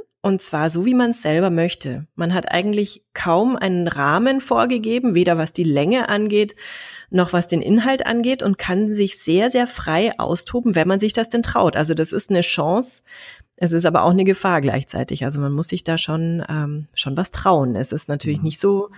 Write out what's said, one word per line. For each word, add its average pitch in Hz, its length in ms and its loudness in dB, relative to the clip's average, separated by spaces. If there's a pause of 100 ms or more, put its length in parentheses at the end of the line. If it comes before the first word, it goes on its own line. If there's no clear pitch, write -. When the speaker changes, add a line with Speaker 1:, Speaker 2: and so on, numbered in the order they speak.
(220)
Speaker 1:
Und 196 200 0
zwar 160 300 -2
so, 170 160 -2
wie 254 80 4
man's 240 260 2
selber 170 300 2
möchte. 156 640 -2
Man 170 180 -2
hat - 180 -2
eigentlich 208 520 -2 (100)
kaum 202 420 2
einen 180 320 0
Rahmen 190 540 2
vorgegeben, 240 720 0
weder 175 240 4
was 160 160 -2
die 175 100 0
Länge 165 460 2
angeht, 208 460 0 (560)
noch 180 200 2
was 175 140 2
den 170 160 0
Inhalt 240 460 2
angeht 240 340 0
und 202 160 0
kann 208 340 -2
sich 208 300 0
sehr, 196 300 2
sehr 247 160 2
frei 185 500 -2
austoben, 240 560 -2
wenn 165 140 4
man 196 120 2
sich 214 140 0
das 226 160 -2
denn 233 140 0
traut. 190 340 0
Also 156 160 0
das 160 180 -2
ist - 200 -2
eine 180 100 4
Chance, 175 600 -2 (520)
es 175 160 0
ist 170 140 2
aber 156 160 4
auch 156 80 4
eine 185 140 4
Gefahr 190 380 2
gleichzeitig. 139 640 -2
Also 143 140 -4
man 139 140 -2
muss 151 140 -2
sich 180 160 -4
da 165 160 -2
schon, 165 500 -2
ähm, 151 460 -4
schon 135 200 -4
was 185 140 -2
trauen. 139 460 2
Es 127 160 -4
ist - 180 -4
natürlich 147 300 -4
Speaker 2:
Mhm. 156 60 -2
Speaker 1:
nicht 156 140 -4
so 202 380 0